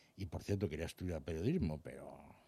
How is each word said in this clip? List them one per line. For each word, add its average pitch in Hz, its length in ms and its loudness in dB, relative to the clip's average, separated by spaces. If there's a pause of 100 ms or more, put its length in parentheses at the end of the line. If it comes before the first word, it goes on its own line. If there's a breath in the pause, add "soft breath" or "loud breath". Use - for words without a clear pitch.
(180 soft breath)
y, 95 80 -4
por 90 180 -6
cierto, 101 240 4
quería 78 200 -2
estudiar 87 340 -2
periodismo, 85 600 2
pero 69 380 -10 (280 loud breath)